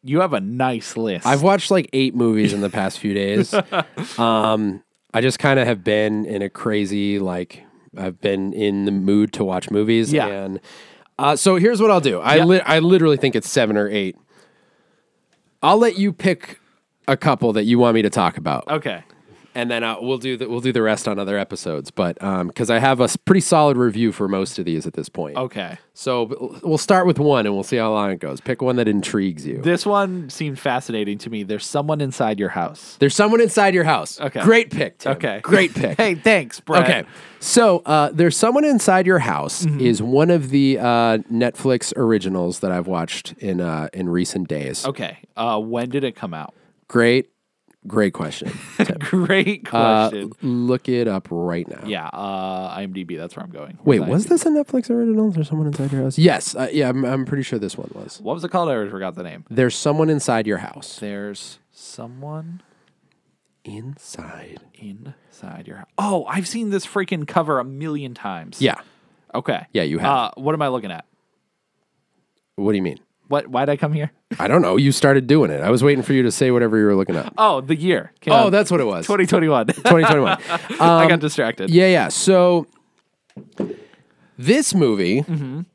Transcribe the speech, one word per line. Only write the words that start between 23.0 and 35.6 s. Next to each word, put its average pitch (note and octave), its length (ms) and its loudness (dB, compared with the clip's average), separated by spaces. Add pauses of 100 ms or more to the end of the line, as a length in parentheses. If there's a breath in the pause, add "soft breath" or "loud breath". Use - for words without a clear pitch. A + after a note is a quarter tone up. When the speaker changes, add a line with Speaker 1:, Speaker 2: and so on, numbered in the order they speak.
Speaker 2:
a B2+ 40 6
s-, - 120 0
pretty F#3+ 240 4
solid D3+ 380 4
review A2+ 340 2
for G2+ 160 -4
most F#2+ 300 -2
of F2 80 -4
these E2 200 -2
at D#2+ 60 -8
this - 160 -8
point. D2+ 300 -8
Speaker 1:
Okay. G2 400 -8 (160)
Speaker 2:
So B2 320 -2
w-, B2 360 -12
we'll D#3 140 0
start F#3 300 2
with E3 120 2
one C#3 280 2
and G2+ 80 0
we'll G2 100 -4
see B2+ 140 -2
how A2+ 120 0
long G#2 200 0
it F2+ 100 -6
goes. C#2 220 -8
Pick B2 180 -6
one B2+ 160 0
that A#2 100 0
intrigues G2 600 -2
you. C#2 160 -8
Speaker 1:
This F3 240 0
one F#3+ 420 -2
seemed D3 300 -8
fascinating A2 580 -4
to A2+ 140 -12
me. A2 120 -6
There's G2 220 -8
someone D3+ 380 -2
inside B2 360 -2
your G2 120 -2
house. - 500 -8
Speaker 2:
There's C#3 140 4
someone G#3+ 260 4
inside G3+ 320 4
your F3 120 2
house. C#3 360 -2
Speaker 1:
Okay. C#3 220 -6
Speaker 2:
Great A3+ 280 6
pick, C3 280 -6
Tim. C3+ 140 -4
Speaker 1:
Okay. A2 300 -4
Speaker 2:
Great F#3 300 4